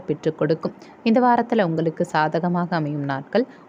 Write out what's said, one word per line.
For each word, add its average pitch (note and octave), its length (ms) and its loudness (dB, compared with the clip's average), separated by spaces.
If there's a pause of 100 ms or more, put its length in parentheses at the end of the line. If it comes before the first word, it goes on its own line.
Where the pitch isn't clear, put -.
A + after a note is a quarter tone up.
பெற்றுக் D#3 320 -4
கொடுக்கும். D#3+ 340 -2 (300)
இந்த A3+ 180 4
வாரத்துல A#3+ 420 2
உங்களுக்கு E3 420 0
சாதகமாக E3+ 720 0
அமையும் D3 280 -2
நாட்கள் C#3+ 420 -2 (220)